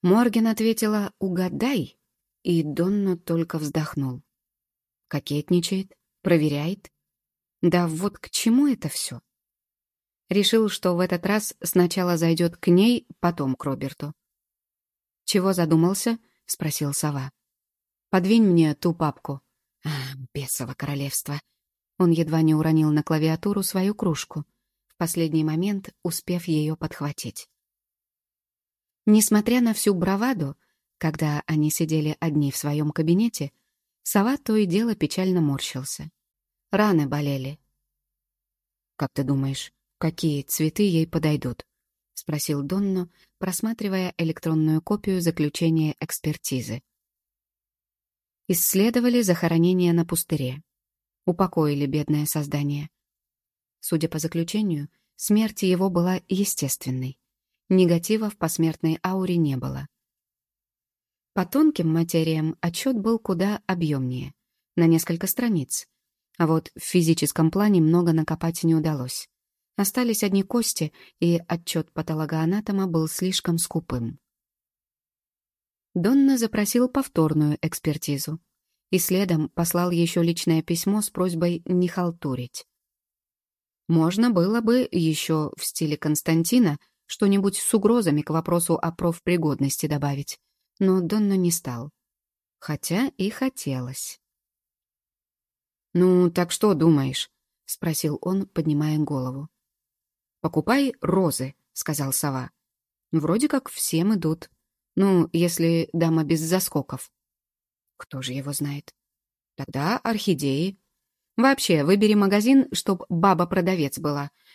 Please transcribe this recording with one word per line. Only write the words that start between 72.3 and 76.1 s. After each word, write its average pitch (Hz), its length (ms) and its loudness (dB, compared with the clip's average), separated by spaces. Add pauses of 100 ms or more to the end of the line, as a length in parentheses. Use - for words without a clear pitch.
был 160 180 0
слишком 180 520 -2
скупым. 127 600 -6 (1800)
Донна 269 440 4